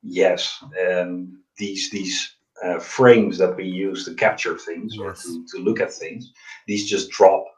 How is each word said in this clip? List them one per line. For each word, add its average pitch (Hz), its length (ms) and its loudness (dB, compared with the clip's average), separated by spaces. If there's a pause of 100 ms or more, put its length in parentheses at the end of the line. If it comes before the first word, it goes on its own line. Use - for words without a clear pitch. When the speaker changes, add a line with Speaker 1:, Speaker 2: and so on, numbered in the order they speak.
Speaker 1:
yes. 90 600 0 (160)
And 90 480 -2 (300)
these, 98 320 -6
these, 95 440 -6 (300)
uh, - 140 -2
frames 113 580 6
that 90 180 2
we 92 100 -10
use 95 420 -6
to 82 80 -12
capture 85 420 0
things 104 420 -12
or 82 100 -8
Speaker 2:
Yes. - 160 -14
Speaker 1:
to, 85 280 -12
to 95 60 -10
look 98 220 0
at 92 120 -4
things, - 400 -14 (340)
these 104 220 -4
just 95 220 -2
drop. 90 340 6 (140)